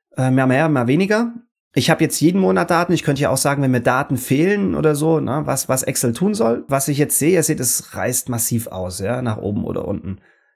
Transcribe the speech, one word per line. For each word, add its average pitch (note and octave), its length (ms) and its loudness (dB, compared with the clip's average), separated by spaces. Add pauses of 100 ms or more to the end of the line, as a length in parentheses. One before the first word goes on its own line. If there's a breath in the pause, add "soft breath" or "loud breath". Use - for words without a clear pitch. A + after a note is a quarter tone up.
(160)
Äh, C3 140 0
mehr, C3 160 4
mehr, C#3 240 2
mehr B2+ 160 2
weniger. G3+ 480 2 (420)
Ich - 140 2
habe D#3+ 140 4
jetzt D3+ 160 -2
jeden F3+ 200 4
Monat F#3 300 2
Daten. F3 220 2
Ich D#3+ 100 0
könnte C#3+ 200 0
ja C#3+ 80 2
auch C3 60 2
sagen, C#3+ 240 0
wenn C3 120 2
mir B2 80 2
Daten B2+ 360 0
fehlen F3 600 0
oder D3+ 180 2
so, D#3 240 2
ne, C#3 260 -2
was, C3 240 -4
was C3 140 0
Excel C3 300 -2
tun F#3+ 200 0
soll. G#3 360 0
Was C3+ 180 0
ich C#3+ 120 -2
jetzt - 200 0
sehe, D#3 140 2
ihr E3+ 100 4
seht, D3+ 160 0
es - 380 -4
reißt A2 320 -4
massiv A#2 400 -2
aus, F#2 320 -8
ja, A#2 220 -4
nach A2+ 160 -4
oben G2+ 260 -4
oder F2 240 -6
unten. - 320 -8 (360 soft breath)